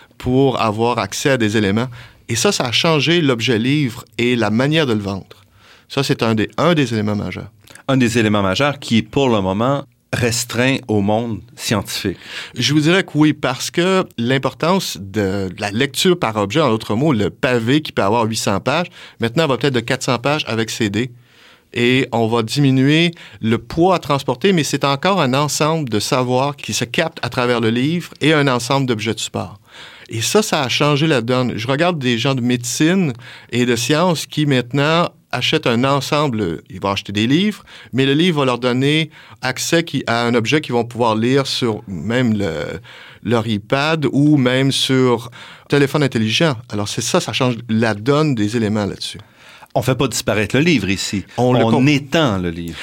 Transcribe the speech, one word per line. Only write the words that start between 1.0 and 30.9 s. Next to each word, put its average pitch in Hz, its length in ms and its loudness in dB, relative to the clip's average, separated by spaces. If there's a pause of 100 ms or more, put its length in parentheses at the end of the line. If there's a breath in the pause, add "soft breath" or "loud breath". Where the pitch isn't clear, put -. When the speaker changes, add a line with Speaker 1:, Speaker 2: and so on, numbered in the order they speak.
Speaker 1:
à 135 80 4
des 107 180 0
éléments. 107 320 0 (420 loud breath)
Et 117 60 -4
ça, 202 180 2
ça 165 100 -2
a 123 80 -4
changé 156 480 2
l'objet 120 400 0
livre 131 460 -2 (120)
et 120 200 2
la 107 140 0
manière 143 340 2
de 120 80 0
le 107 80 0
vendre. 98 420 -8 (460 soft breath)
Ça, 139 120 -2
c'est 135 220 -2
un 113 100 2
des, 107 240 0
un 160 180 2
des 127 180 0
éléments 104 240 -2
majeurs. 92 340 -8 (380 loud breath)
Speaker 2:
Un 135 80 2
des 120 200 2
éléments 107 240 4
majeurs 98 380 0
qui 113 200 0
est, - 20 4
pour 139 260 0
le 110 140 2
moment, 110 420 0 (300)
restreint 120 640 0 (100)
au 107 140 0
monde 107 400 -2 (160)
scientifique. - 600 -4 (380 loud breath)
Speaker 1:
Je 135 180 -2
vous 156 60 2
dirais 175 240 2
que - 120 -18
oui, 151 180 4
parce - 360 -4
que 185 360 0 (120)
l'importance 135 800 -2
de 98 520 -2 (100)
la 104 120 -4
lecture 139 460 0
par 110 200 -2
objet, 107 240 0
en 139 80 2
d'autres 110 260 -2
mots, 151 160 2
le 101 200 0
pavé 127 500 0
qui - 100 -10
peut 113 120 0
avoir 113 200 2
huit 110 140 -2
cents 196 240 0
pages, 170 260 0 (320 loud breath)
maintenant, 123 280 0
va 127 100 0
peut-être 139 160 0
de 117 80 0
quatre 123 220 -4
cents 123 160 0
pages 147 280 -2
avec 113 220 -4
C 107 200 -2
D. 113 220 -2 (640 soft breath)
Et 127 400 2
on 113 140 2
va 117 160 0
diminuer 139 680 2 (300 loud breath)
le 113 160 0
poids 175 380 0
à 156 40 -2
transporter, 139 540 -2
mais 160 100 2
c'est 143 220 -2
encore 170 360 0
un 127 120 2
ensemble 151 560 0
de 107 100 0
savoirs 127 560 0
qui - 180 -8
se 123 120 -4
captent 160 380 -2
à 120 60 -4
travers 120 300 0
le 113 120 2
livre 151 500 -2
et 147 100 4
un 143 160 4
ensemble 135 380 0
d'objets 110 280 -2
de - 60 -8
support. 101 400 -8 (540 loud breath)
Et 113 60 -6
ça, 202 220 2
ça 175 200 -2
a 127 60 -2
changé 147 400 2